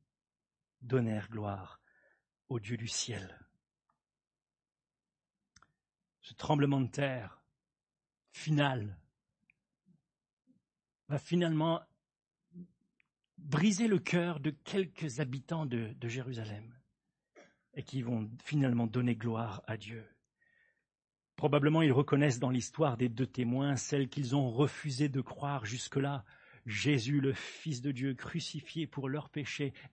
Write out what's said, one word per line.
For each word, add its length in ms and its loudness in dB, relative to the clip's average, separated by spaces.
donnèrent 480 2
gloire 500 -8
au 100 -2
Dieu 160 -6
du 120 -6
ciel. 520 -6
Ce 120 -18
tremblement 480 4
de 60 2
terre 560 -4
final 680 0
va 100 -2
finalement 640 2
briser 500 4
le 120 4
cœur 400 0
de 120 0
quelques 680 -4
habitants 460 -4
de, 280 -4
de 140 -8
Jérusalem 640 -8
et 100 -8
qui 180 -4
vont 280 -2
finalement 440 2
donner 280 2
gloire 520 -4
à 100 -6
Dieu. 280 -14
Probablement, 460 4
ils 120 8
reconnaissent 460 4
dans 100 0
l'histoire 480 0
des 120 2
deux 180 -2
témoins 480 0
celle 340 0
qu'ils 260 -2
ont 140 2
refusé 600 0
de 120 0
croire 440 -6
jusque-là, 580 -2
Jésus, 520 2
le 140 2
Fils 480 -8
de 100 -2
Dieu, 220 -2
crucifié 720 -6
pour 240 -6
leurs 200 -4
péchés 440 -4